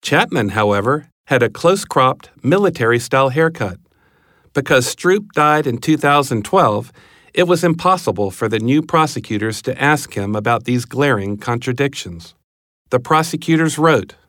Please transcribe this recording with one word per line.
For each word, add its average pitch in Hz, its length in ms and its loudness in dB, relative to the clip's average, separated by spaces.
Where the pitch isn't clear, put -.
Chapman, 156 480 0
however, 104 600 0
had 123 180 2
a 113 60 2
close-cropped, - 800 0
military-style 135 880 2
haircut. 139 480 -2
Because 135 420 0
Stroop 196 380 0
died 151 340 2
in 120 120 -4
two 156 180 0
thousand 139 480 0
twelve, 117 480 0
it 180 100 2
was 175 200 2
impossible 165 680 0
for 113 160 -4
the 107 120 -2
new 131 220 2
prosecutors 123 840 -2
to - 180 -6
ask 147 320 0
him 101 200 -4
about 110 300 -2
these 123 220 -2
glaring 113 520 -2
contradictions. 120 1000 -6
The 127 100 0
prosecutors 160 800 0
wrote 151 380 2